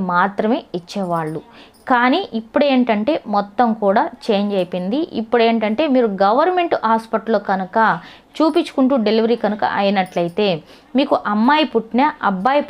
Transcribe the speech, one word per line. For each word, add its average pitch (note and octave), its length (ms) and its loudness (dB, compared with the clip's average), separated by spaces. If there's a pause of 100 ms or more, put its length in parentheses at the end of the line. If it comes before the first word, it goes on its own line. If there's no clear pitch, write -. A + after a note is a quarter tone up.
మాత్రమే G3+ 480 0 (200)
ఇచ్చేవాళ్ళు. E3+ 600 -6 (500)
కానీ B3+ 300 2 (200)
ఇప్పుడు C#4 320 0
ఏంటంటే, A#3+ 400 2 (220)
మొత్తం G3+ 340 0 (120)
కూడా G#3 220 2 (240)
చేంజ్ G3+ 320 0
అయిపోయింది. F#3 420 -4 (200)
ఇప్పుడు A3+ 260 0
ఏంటంటే, A3 360 0 (120)
మీరు B3 140 4 (140)
గవర్నమెంట్ E4 540 2 (120)
హాస్పిటల్లో A3 600 -2
కనుక F#3+ 300 -2 (600)
చూపించుకుంటూ D4 560 2 (140)
డెలివరీ A3+ 360 2
కనుక G#3 200 -2 (160)
అయినట్లయితే, F#3+ 640 -2 (540)
మీకు D4 180 2 (160)
అమ్మాయి C#4 400 2
పుట్టినా, A3+ 320 0 (240)
అబ్బాయి B3+ 400 0